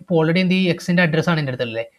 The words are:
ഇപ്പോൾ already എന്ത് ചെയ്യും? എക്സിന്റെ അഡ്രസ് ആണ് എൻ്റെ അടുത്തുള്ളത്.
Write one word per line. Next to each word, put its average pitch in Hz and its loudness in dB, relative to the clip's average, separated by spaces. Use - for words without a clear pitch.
ഇപ്പോൾ 175 -2
already 165 2
എന്ത് 185 2
ചെയ്യും? 185 2
എക്സിന്റെ 180 0
അഡ്രസ് 156 0
ആണ് 156 0
എൻ്റെ 131 -4
അടുത്തുള്ളത്. 117 -6